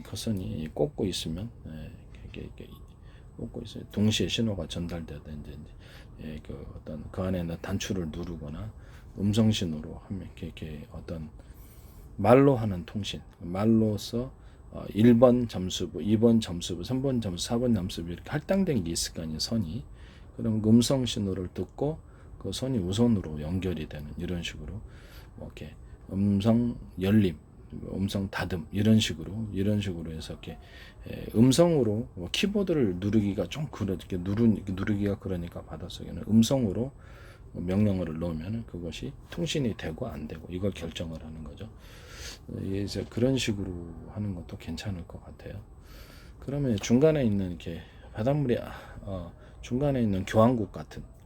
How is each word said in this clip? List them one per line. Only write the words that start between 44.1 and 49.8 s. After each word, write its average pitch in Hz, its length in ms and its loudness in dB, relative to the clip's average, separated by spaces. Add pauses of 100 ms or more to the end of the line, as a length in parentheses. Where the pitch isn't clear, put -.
하는 101 240 -4
것도 85 220 -10
괜찮을 85 500 -8
것 - 160 -14
같아요. - 380 -14 (800)
그러면 131 380 0
중간에 139 480 6
있는 98 240 2
이렇게 85 320 -8 (320)
바닷물이, 131 460 2
아, - 120 -10 (300)
어, 90 320 -8 (280)
중간에 135 400 0